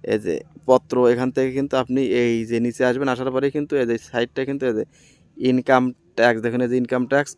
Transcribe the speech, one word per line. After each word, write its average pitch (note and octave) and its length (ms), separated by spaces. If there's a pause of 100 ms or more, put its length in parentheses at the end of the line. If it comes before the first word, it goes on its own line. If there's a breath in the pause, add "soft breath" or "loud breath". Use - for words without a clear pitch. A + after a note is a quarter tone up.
(120)
এই A2 120
যে E2+ 100 (340)
পত্র, B2+ 280 (160)
এখান B2+ 240
থেকে C3 220
কিন্তু C#3 240
আপনি B2+ 180 (220)
এই A#2 120 (160)
যে A#2 60 (100)
নিচে A#2+ 240
আসবেন, C3+ 240
আসার B2+ 200
পরে C3+ 120 (100)
কিন্তু D3 160 (100)
এই A#2+ 80
যে A2+ 60 (140)
সাইটটা A#2+ 380
কিন্তু C#3 220
এই A2 80
যে A2 60 (680 soft breath)
ইনকাম B2+ 320 (360)
ট্যাক্স, A#2 260
দেখুন A#2+ 200
এই A#2+ 80
যে B2+ 100
ইনকাম B2+ 280
ট্যাক্স C#3+ 280